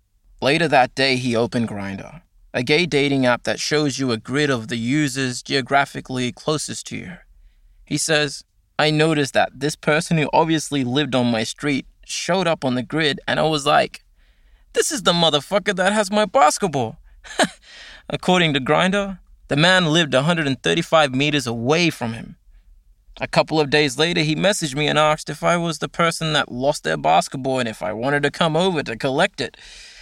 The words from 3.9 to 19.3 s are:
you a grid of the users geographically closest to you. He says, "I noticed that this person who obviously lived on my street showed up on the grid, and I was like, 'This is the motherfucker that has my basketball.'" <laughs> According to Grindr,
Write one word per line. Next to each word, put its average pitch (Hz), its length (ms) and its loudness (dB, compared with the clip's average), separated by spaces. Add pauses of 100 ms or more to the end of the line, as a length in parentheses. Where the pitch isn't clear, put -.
you 131 140 0
a 113 40 0
grid 139 340 -2
of 113 180 -2
the 123 80 -4
users 127 680 -2
geographically 135 880 -2
closest - 560 -6
to 117 100 -10
you. 104 160 -12 (720)
He - 140 -4
says, 147 460 -2 (340)
"I 151 140 2
noticed 151 420 2
that 92 180 2
this 135 220 -4
person 165 420 0
who 151 160 0
obviously 151 520 0
lived 131 320 0
on 123 100 2
my 117 160 0
street 139 440 -4 (180)
showed 180 420 -2
up 165 180 -2
on 123 120 0
the 123 180 -6
grid, 151 320 0
and 135 140 0
I 156 140 2
was 143 120 -4
like, 147 380 0 (720)
'This - 180 0
is 214 100 -4
the 180 100 2
motherfucker 170 600 0
that 190 180 0
has 208 200 0
my 214 120 2
basketball.'" 160 760 0 (520)
<laughs> - 580 -20
According 170 460 2
to 143 60 0
Grindr, 185 580 0 (300)